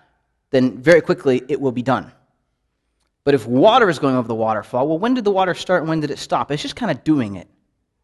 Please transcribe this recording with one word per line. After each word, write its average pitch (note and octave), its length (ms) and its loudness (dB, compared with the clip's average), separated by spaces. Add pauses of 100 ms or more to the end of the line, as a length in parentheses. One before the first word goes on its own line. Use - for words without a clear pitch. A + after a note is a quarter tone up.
(520)
then B2+ 260 2
very D#3 240 4
quickly C3 480 0
it D3+ 100 -2
will C3 140 -2
be B2 80 -4
done. A#2 320 -4 (1120)
But C#3+ 80 4
if A#2+ 120 0
water G3 440 4
is D3 100 -4
going C3+ 160 0
over A#2 140 -2
the A#2 60 -4
waterfall, A2 520 -2
well, D#3+ 120 -2
when A#3 140 0
did B3 120 -4
the G3+ 60 4
water F#3 220 0
start F3+ 280 -2
and D#3+ 80 -4
when D#3+ 100 -2
did D3 120 -4
it - 80 -8
stop? C#3 320 -4
It's D3+ 100 -4
just - 160 -10
kind G#3 140 -4
of B2+ 120 -6
doing B2 320 0
it E2 140 -16 (540)